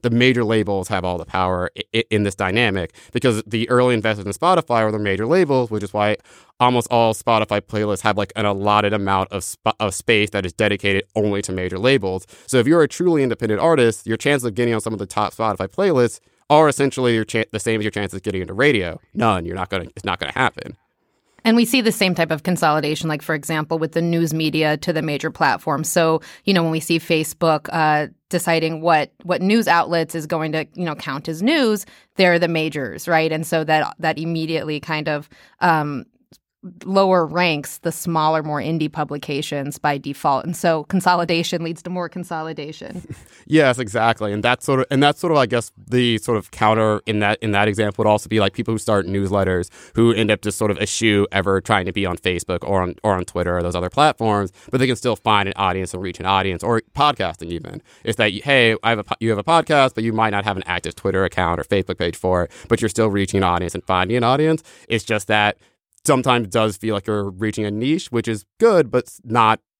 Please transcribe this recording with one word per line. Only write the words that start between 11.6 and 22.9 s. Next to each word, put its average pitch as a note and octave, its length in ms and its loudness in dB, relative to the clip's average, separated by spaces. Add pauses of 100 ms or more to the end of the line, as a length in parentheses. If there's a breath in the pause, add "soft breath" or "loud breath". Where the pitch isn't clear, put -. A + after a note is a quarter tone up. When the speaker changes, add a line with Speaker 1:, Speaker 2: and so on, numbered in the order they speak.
Speaker 1:
labels. G2 480 0 (220 loud breath)
So C3 100 2
if A#2+ 100 4
you're E3 140 4
a C#3+ 60 4
truly E3 360 0
independent A2 360 -2
artist, B2 480 2
your A2 100 -2
chances C#3+ 280 0
of G#2+ 100 -6
getting A#2+ 180 0
on G#2+ 80 -2
some A2+ 120 -6
of G2+ 60 -6
the G2+ 60 -8
top - 280 -4
Spotify A2 340 -2
playlists D3 520 0 (300)
are D3+ 200 8
essentially B2+ 460 2
your A2 80 2
chan-, A2 280 -2
the G#2+ 80 -4
same A2+ 200 -2
as G#2 40 -4
your G#2 80 -2
chances G2 260 -6
of F#2 60 -12
getting F#2+ 180 -4
into F2 120 -8
radio. G#2 460 0 (140)
None. G2+ 320 0
You're F2 100 -8
not F#2 140 -6
gonna, F#2 160 -4 (100)
it's - 100 -12
not F#2 140 -2
gonna C#2+ 140 -8
happen. - 440 -4 (680)
Speaker 2:
And A3+ 100 4
we A#3+ 100 4
see A#3+ 160 2
the G#3+ 100 2
same F#3 220 0
type D#3+ 160 0
of D#3 140 -4
consolidation, D#3 640 0